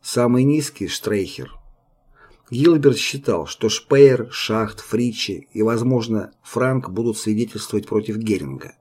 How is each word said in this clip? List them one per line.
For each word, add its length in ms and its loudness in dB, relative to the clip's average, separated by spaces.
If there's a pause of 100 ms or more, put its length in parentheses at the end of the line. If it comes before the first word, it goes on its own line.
самый 420 2
низкий — 440 0
Штрейхер. 640 -6 (960)
Гилберт 480 4
считал, 480 -4
что 220 -4
Шпеер, 640 6
Шахт, 480 -4
Фричи 720 -4
и, 100 -2
возможно, 680 0 (100)
Франк 480 -2
будут 260 -2
свидетельствовать 680 -4
против 300 -2
Геринга. 640 -4